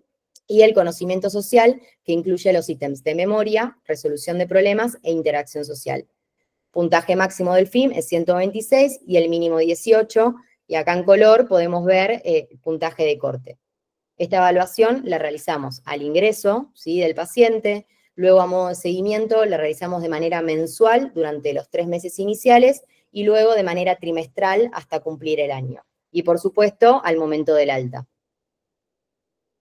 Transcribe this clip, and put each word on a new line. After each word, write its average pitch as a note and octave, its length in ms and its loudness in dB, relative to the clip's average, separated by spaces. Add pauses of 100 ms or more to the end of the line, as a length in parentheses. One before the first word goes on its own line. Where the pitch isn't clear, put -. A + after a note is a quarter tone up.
(480)
y G#3+ 140 4
el A3 140 6
conocimiento F#3 560 -2
social, A3+ 500 2 (220)
que - 80 -4
incluye F3 420 0
los E3+ 160 -2
ítems C#3+ 340 -8
de D#3 120 -2
memoria, G#3+ 720 -2
resolución D3+ 500 -6
de F3+ 80 -2
problemas G3+ 560 0
e E3 100 -4
interacción D3 540 -4
social. C3+ 400 -10 (640)
Puntaje E3+ 460 0
máximo F#3 400 -2
del F#3+ 100 4
fim B3+ 260 0
es D#3+ 160 -6
ciento E3+ 280 0
veintiséis A3 720 0
y F3+ 100 2
el E3+ 100 2
mínimo E3+ 300 0
dieciocho, A3 800 2 (320)
y E3 80 -6
acá D#3 180 0
en F3+ 100 -2
color G#3+ 440 6
podemos F3 360 0
ver, F#3+ 420 2
eh, D#3+ 260 0
el - 80 -20
puntaje D#3+ 460 -4
de D3 120 0
corte. C3 400 -10 (640)
Esta F3 180 -2
evaluación F#3 680 2
la F3 120 -2
realizamos D3+ 680 -6
al C#3+ 200 -10
ingreso, G3+ 720 0
¿sí? E3+ 240 -6
del D#3+ 160 -2
paciente, G#3+ 720 0 (260)
luego F#3 260 6
a F3+ 60 2
modo F3+ 220 -2
de F3+ 80 -6
seguimiento G#3+ 720 -2
la F3+ 120 -2
realizamos E3+ 460 -6
de E3 60 -6
manera E3 340 -4
mensual A3 720 0
durante D3+ 380 -4
los C#3 180 -10
tres E3+ 160 -4
meses F3 320 -8
iniciales A#3+ 640 4 (320)
y G3+ 80 -6
luego A3 320 4
de G3+ 80 0
manera F3+ 320 -2
trimestral F#3+ 800 -2
hasta E3 260 -8
cumplir D#3 400 -6
el C#3+ 120 -2
año. C3 340 -10 (260)
Y, E3+ 120 -4
por F3 140 2
supuesto, G#3 680 2
al E3 100 0
momento D#3 400 -2
del C#3+ 140 2
alta. B2+ 400 -6 (1500)